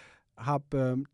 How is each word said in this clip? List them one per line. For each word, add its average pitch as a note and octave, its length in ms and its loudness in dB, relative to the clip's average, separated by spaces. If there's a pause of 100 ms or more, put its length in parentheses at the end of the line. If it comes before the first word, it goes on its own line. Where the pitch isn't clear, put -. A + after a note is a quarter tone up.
(380)
hab, C#3 360 -2
ähm, C3 400 2